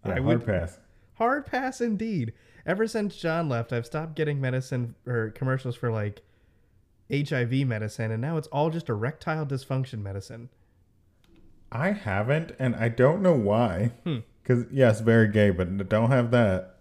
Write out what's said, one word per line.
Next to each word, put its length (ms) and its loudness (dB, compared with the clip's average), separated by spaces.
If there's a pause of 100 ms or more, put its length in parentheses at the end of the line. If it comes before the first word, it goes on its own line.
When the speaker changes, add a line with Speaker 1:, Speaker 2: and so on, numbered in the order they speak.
Speaker 1:
Yeah, 80 -2
Speaker 2:
I 20 -2
Speaker 1:
hard 100 -2
Speaker 2:
would 220 2
Speaker 1:
pass. 320 -2 (360)
Speaker 2:
Hard 320 -2
pass 340 -4
indeed. 520 -2 (320)
Ever 220 0
since 300 -4
John 320 -2
left, 240 -2
I've 140 -4
stopped 280 -8
getting 260 -2
medicine 540 -4 (100)
or 260 -2
commercials 440 -4
for, 160 -4
like, 320 -4 (880)
H 220 -2
I 120 0
V 200 0
medicine, 480 -4
and 100 -4
now 140 -2
it's 120 -4
all 220 0
just 180 -6
erectile 560 -4
dysfunction 560 -4
medicine. 480 -10 (1200)
Speaker 1:
I 180 -2
haven't, 680 -2
and 160 0
I 120 0
don't 340 2
know 120 6
why. 580 2 (120)
Speaker 2:
Hmm. 140 -2 (260)
Speaker 1:
'Cause, 260 2
yes, 300 4
very 280 6
gay, 220 6
but 180 0
n-, 200 -4
don't 220 4
have 200 4
that. 500 2